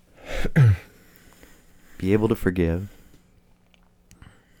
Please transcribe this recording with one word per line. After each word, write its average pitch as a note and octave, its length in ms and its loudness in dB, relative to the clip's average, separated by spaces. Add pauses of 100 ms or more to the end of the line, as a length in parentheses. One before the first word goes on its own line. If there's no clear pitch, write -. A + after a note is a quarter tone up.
(560)
<clears throat> C#3 100 6 (1300)
be F#2+ 160 -2
able A2 160 2
to A2+ 60 0
forgive, F2+ 520 -2 (1700)